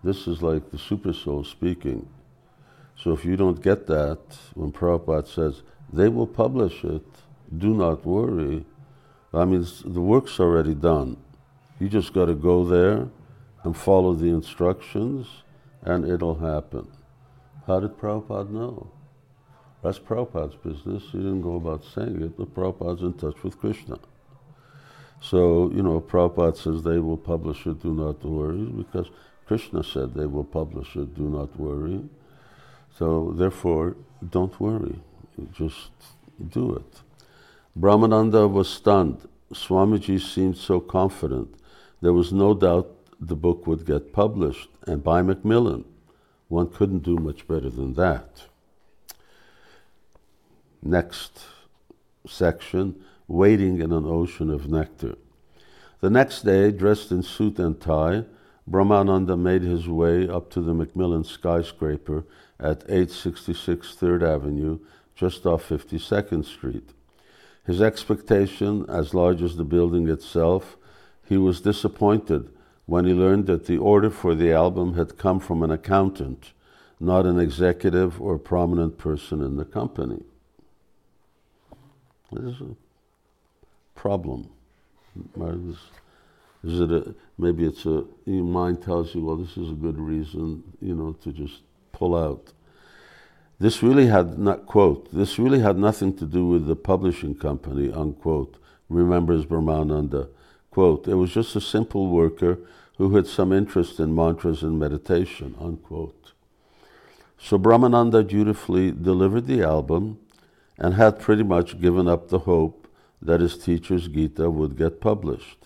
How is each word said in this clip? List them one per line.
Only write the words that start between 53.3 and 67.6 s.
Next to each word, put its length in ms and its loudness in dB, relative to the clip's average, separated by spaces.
in 100 -2
an 140 0
ocean 440 -2
of 200 -6
nectar. 460 -4
The 100 0
next 340 2
day, 280 4
dressed 400 0
in 120 -2
suit 340 -4
and 240 -2
tie, 440 0
Brahmananda 680 2
made 280 2
his 260 -4
way 400 2
up 220 -6
to 100 -4
the 120 -2
Macmillan 500 -2
skyscraper 1000 -4
at 280 -4
eight 220 2
sixty-six 840 -8
Third 260 0
Avenue, 580 -2
just 300 -4
off 180 0
Fifty-second 840 -4
Street. 460 -12